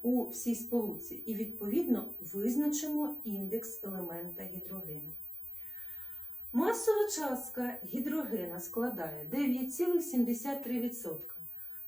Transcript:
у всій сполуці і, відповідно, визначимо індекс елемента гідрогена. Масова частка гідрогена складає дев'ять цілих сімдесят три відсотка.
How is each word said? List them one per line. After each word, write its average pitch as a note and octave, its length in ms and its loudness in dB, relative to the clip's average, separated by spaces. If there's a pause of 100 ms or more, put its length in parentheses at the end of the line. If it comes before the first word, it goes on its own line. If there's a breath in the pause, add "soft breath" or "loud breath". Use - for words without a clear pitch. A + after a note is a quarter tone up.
у A#3+ 260 4
всій - 260 0
сполуці - 600 -2
і, - 200 -6
відповідно, G#3+ 880 2
визначимо D4 1040 2
індекс G3+ 600 -4
елемента F3+ 580 -6
гідрогена. F3 680 -8 (1400 loud breath)
Масова G#4 560 6
частка B3+ 760 0
гідрогена A3 760 0
складає G3+ 640 -2
дев'ять B3+ 500 2
цілих F4 280 4
сімдесят B3 640 2
три A#3 160 0
відсотка. F3 540 -4 (540 loud breath)